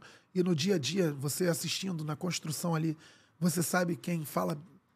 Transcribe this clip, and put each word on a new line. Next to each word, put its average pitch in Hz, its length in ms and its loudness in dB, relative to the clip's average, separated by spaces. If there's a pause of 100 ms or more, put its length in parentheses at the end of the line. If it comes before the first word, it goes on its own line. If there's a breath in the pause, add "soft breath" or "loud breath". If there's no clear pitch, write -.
(340 loud breath)
E 185 80 2
no 175 140 4
dia 180 200 2
a 170 40 2
dia, 156 320 2
você 143 360 -2
assistindo 165 580 -2
na 151 100 -4
construção 170 580 -2
ali, 156 240 0 (420 loud breath)
você 175 220 2
sabe 180 360 2
quem 170 260 -2
fala. 175 340 -2 (380)